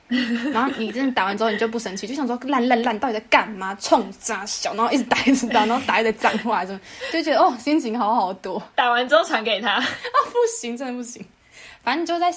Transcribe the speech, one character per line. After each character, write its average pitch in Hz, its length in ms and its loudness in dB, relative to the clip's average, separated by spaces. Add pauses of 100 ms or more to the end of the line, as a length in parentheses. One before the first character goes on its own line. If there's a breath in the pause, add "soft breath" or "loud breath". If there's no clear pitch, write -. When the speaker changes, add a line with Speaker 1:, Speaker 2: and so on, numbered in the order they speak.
Speaker 1:
<laughs> 240 440 -2
然 226 120 2
后 269 140 0
你 214 140 -4
真 254 120 -2
的 262 80 0
打 220 120 0
完 202 120 -2
之 214 60 0
后， 226 80 4
你 208 80 -2
就 226 80 2
不 226 140 -4
生 196 160 -6
气， 208 100 -8
就 240 80 -8
想 285 100 -2
说 240 220 -2
：“烂， 254 220 2
烂， 247 160 4
烂， 233 120 0
到 208 120 -2
底 214 60 -2
在 214 140 -4
干 233 220 4
嘛？ 190 300 -6
冲 240 280 2 (120)
啥 208 260 -4
小？” - 300 -4
然 226 100 2
后 - 60 2
一 285 60 4
直 240 60 0
打， - 200 0
一 269 100 6
直 240 140 0
打， 214 180 4
然 233 100 2
后 269 80 -4
打 - 160 2
一 - 40 2
堆 220 80 2
脏 220 260 2
话 208 260 -2
什 190 80 -8
么， 190 80 -10 (320 loud breath)
就 330 100 0
觉 294 100 0
得， 254 80 4
哦， 339 180 6
心 302 220 2
情 233 180 -4
好 214 160 2
好 196 200 0
多。 190 280 -8 (140)
Speaker 2:
打 247 140 4
完 247 180 0
之 285 80 6
后 339 80 6
传 294 180 -2
给 214 180 0
他。 208 180 0
Speaker 1:
<laughs> - 20 2
哦， 480 460 -2
不 - 100 -6 (240)
行， 240 160 -6
真 262 100 -6
的 247 60 -6
不 247 100 -8
行。 233 220 -14 (600 loud breath)
反 254 80 0
正 330 80 0
你 320 40 -2
就 339 120 0
在 349 180 2